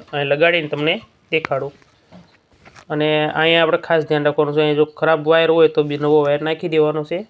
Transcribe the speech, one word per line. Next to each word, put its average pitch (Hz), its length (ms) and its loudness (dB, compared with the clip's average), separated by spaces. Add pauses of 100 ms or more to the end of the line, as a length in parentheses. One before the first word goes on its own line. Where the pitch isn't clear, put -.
(120)
અહીં 143 140 -4
લગાડીને 156 420 0
તમને 151 340 -4 (280)
દેખાડું. 143 420 -4 (1160)
અને 151 360 0
અહીંયા 165 360 2
આપણે 165 160 2
ખાસ 165 260 -2
ધ્યાન 147 200 -2
રાખવાનું 147 300 0
છે, 156 60 0
અહીંયા 151 160 0
જો 151 80 2
ખરાબ 151 440 -2
વાયર 165 220 4
હોય 160 180 4
તો 156 140 0
બી 147 160 -6
નવો 147 260 2
વાયર 147 180 0
નાખી 160 260 -6
દેવાનો 151 360 0
છે. 170 140 -6 (120)